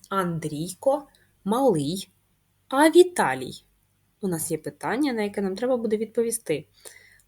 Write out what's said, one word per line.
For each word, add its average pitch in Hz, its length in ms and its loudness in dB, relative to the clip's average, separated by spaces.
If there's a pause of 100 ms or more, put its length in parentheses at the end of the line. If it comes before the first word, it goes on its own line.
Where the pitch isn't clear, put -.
Андрійко 180 1000 -2 (380)
малий, 196 640 0 (580)
а 302 220 6
Віталій? 180 760 4 (560)
У 196 80 -4
нас 165 220 -4
є 156 80 -4
питання, 226 540 -4
на 220 100 -2
яке 208 180 -4
нам 190 160 -4
треба 247 200 0
буде 220 200 -2
відповісти. 220 720 -4 (600)